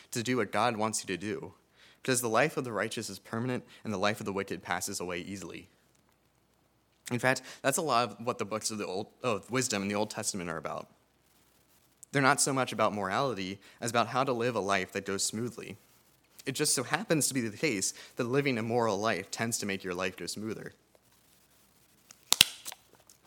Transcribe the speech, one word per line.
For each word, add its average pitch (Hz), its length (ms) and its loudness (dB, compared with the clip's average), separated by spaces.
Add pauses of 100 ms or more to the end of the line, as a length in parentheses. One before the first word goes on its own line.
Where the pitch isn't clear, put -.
(120)
to 120 100 0
do 123 160 2
what 104 140 2
God 110 260 2
wants 107 240 0
you - 60 -12
to 92 100 -2
do, 92 360 -6 (500)
because 123 180 2
the 120 80 -2
life 131 260 4
of 139 100 -2
the 123 60 -6
righteous 107 380 -2
is 98 80 -10
permanent 120 460 -4 (200)
and 113 80 -4
the 101 60 0
life 104 220 2
of 104 80 -6
the 98 60 -2
wicked 95 280 -4
passes 92 380 -4
away 90 220 -4
easily. 90 480 -12 (1400)
In 123 100 0
fact, 127 220 2 (200)
that's 139 160 2
a 175 40 0
lot 123 280 2
of 107 160 -12
what 120 120 0
the 110 80 -2
books 107 240 -4
of 110 80 -4
the 95 80 -4
Old, 95 220 -6 (160)
of 110 260 0
wisdom 110 320 2
in 98 60 0
the 101 80 0
Old 110 140 0
Testament 92 400 -4
are 82 80 -4
about. 78 320 -6 (1200)
They're 143 100 2
not 135 200 6
so 147 100 4
much 131 220 0
about 107 200 4
morality 98 640 -2 (200)
as 120 100 -2
about 110 180 2
how 127 180 2
to 131 80 2
live 120 220 0
a 107 40 2
life 95 320 2
that 101 140 -4
goes 98 180 0
smoothly. 107 540 -4 (680)
It 139 60 -2
just 147 240 2
so 131 80 0
happens 156 460 2
to - 40 -4
be 131 60 0
the 110 160 -2
case 110 380 0 (240)
that 127 80 0
living 135 320 2
a 110 60 0
moral 113 340 4
life 101 340 0
tends 113 280 -2
to 107 60 -4
make 98 200 -4
your 92 80 -2
life 92 240 -2
go 87 80 -8
smoother. - 480 -8 (2500)